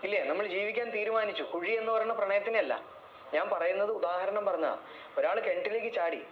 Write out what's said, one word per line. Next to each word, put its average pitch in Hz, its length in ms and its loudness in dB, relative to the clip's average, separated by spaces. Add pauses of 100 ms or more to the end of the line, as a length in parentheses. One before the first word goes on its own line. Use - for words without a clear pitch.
ഇല്ലേ? 190 200 2
നമ്മൾ 175 240 0
ജീവിക്കാൻ 214 420 -2
തീരുമാനിച്ചു. 214 540 0
കുഴി 170 280 -2
എന്ന് 226 200 2
പറയുന്ന 220 220 2
പ്രണയത്തിനല്ല. 202 720 2 (500)
ഞാൻ 180 160 2
പറയുന്നത് 190 420 2
ഉദാഹരണം 190 540 0
പറഞ്ഞാ, 160 320 2 (400)
ഒരാൾ 165 220 4
കിണറ്റിലേക്ക് 214 560 0
ചാടി 170 360 0